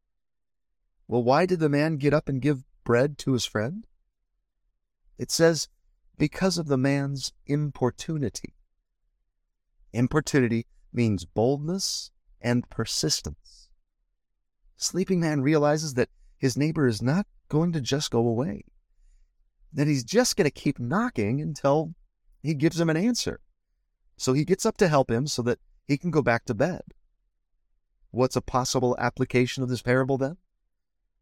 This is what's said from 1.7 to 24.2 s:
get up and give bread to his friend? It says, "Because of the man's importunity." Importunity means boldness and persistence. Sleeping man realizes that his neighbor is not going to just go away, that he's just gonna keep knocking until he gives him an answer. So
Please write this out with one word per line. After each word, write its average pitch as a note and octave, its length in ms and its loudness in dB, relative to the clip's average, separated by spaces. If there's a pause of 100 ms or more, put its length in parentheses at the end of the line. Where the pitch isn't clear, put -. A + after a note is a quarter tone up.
get C#3 160 2
up D3+ 160 0
and C3+ 140 -2
give C#3 220 0 (180)
bread C3 360 2
to - 140 -2
his A#2+ 120 0
friend? C#3+ 420 -6 (1300)
It A#2+ 140 -10
says, E3 380 2 (500)
"Because F3 400 0
of D#3+ 80 -4
the C#3 120 2
man's C#3 540 -2 (140)
importunity." C#3+ 1080 -4 (1400)
Importunity B2 760 0 (260)
means G#2+ 320 0
boldness C#3+ 880 -4 (300)
and A#2+ 280 0
persistence. - 1000 -6 (1080)
Sleeping F#3 440 -2
man D3+ 200 0
realizes D3 540 2
that A#2+ 160 0 (260)
his C3 200 0
neighbor D3+ 300 2
is A2 140 0
not D3 260 0 (220)
going E3 240 0
to D#3+ 80 -2
just C#3 300 -2
go A#2 160 2
away, B2+ 380 -2 (1080)
that D3 140 0
he's C#3+ 160 0
just A#3 340 0
gonna D3+ 140 2
keep - 300 -4
knocking B2+ 600 -2
until D3+ 540 -2 (480)
he D#3 120 -2
gives D#3+ 260 0
him E3 100 2
an D#3 60 2
answer. A3+ 440 -2 (760)
So - 160 -2